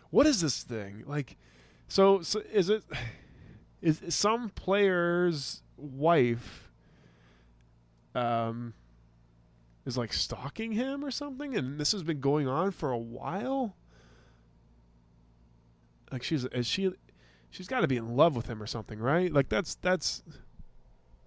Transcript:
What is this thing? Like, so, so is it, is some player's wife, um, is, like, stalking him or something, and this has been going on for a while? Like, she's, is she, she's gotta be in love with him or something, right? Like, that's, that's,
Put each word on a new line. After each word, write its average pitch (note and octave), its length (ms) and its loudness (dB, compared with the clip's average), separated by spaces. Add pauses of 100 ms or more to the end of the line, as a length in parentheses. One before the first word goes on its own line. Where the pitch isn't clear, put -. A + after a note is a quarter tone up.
(100)
What A#3+ 160 2
is C4+ 140 2
this D#3 220 -2
thing? G#2 440 -8
Like, C#3+ 300 -6 (520)
so, G3 340 6
so G3+ 200 -4 (100)
is F#3 160 4
it, G#3+ 160 2 (1000)
is D#3+ 180 2 (100)
some A3 400 0
player's F3 1120 2 (140)
wife, C3 920 2 (1400)
um, A#2 580 -2 (1120)
is, B2+ 140 -4
like, A#2 160 -4
stalking F3+ 580 -6
him C4+ 320 -2
or C#4+ 60 -4
something, C#4 440 -8
and C#3+ 240 -2
this D3 140 0
has G3+ 100 -4
been D3+ 180 -4
going C#3 280 2
on D#3 220 0
for D#3+ 200 -4
a B2 60 0
while? F#3 800 -4 (2250)
Like, B2+ 120 -6
she's, C3+ 240 0
is B2 200 -2
she, F#3+ 260 0 (580)
she's F#3 180 -14
gotta A#3+ 200 2
be B2+ 100 2
in A#2 180 -4
love D#3 180 8
with A#2 120 -2
him G#2+ 160 -8
or G#2 40 -8
something, A2 320 -8
right? D#3+ 320 2
Like, C#3+ 200 4
that's, G#2+ 240 0
that's, - 480 -2 (1040)